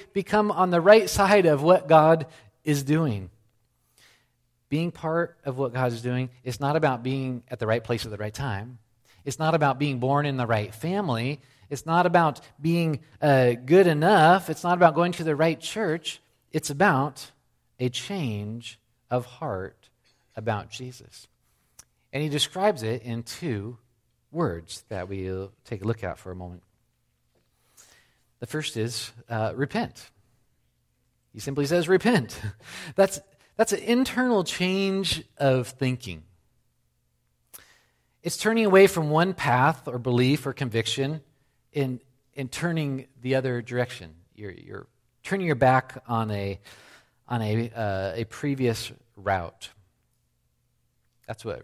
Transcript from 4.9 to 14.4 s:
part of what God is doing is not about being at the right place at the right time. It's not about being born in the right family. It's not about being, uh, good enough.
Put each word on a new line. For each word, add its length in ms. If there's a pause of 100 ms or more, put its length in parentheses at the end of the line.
part 540
of 120
what 160
God 200
is 100
doing 260 (160)
is 160
not 160
about 260
being 460
at 100
the 80
right 160
place 220
at 60
the 80
right 160
time. 440 (460)
It's 140
not 160
about 240
being 200
born 280
in 100
the 100
right 280
family. 680 (300)
It's 160
not 200
about 340 (200)
being, 400 (200)
uh, 320
good 340
enough. 640